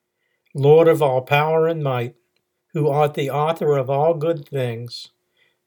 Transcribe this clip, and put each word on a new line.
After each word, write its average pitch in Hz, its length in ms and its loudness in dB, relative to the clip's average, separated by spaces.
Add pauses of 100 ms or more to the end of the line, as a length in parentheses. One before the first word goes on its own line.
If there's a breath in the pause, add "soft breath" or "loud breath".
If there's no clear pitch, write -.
(540)
Lord 151 340 6
of 156 140 2
all 131 180 0
power 160 480 0
and 160 160 -4
might, 123 320 -6 (560)
who 151 160 -2
art 147 260 0
the 139 160 -4
author 147 460 -2
of 131 140 -2
all 147 240 0
good 156 340 -6
things, 120 640 -8 (560)